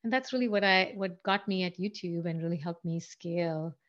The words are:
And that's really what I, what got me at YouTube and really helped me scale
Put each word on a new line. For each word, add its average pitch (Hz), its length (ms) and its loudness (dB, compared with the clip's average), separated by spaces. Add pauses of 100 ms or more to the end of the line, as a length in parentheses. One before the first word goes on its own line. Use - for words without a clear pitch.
And 226 80 0
that's 262 200 -2
really 247 160 2
what 202 160 2
I, 185 320 6
what 190 260 -4
got 202 260 0
me 185 160 2
at 180 140 -4
YouTube 175 480 -4
and 165 160 -2
really 170 140 0
helped 170 280 -6
me 165 160 -2
scale 165 760 -4 (140)